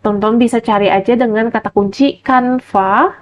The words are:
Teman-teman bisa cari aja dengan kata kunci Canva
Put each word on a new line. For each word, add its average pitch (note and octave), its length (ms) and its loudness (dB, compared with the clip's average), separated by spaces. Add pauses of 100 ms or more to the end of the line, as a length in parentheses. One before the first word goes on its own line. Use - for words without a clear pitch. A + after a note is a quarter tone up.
Teman-teman G#3+ 400 0
bisa A#3+ 160 0
cari G#3 320 0
aja G3 240 0
dengan A3+ 400 -2
kata G#3+ 160 -4
kunci G3+ 480 0
Canva B3 1040 0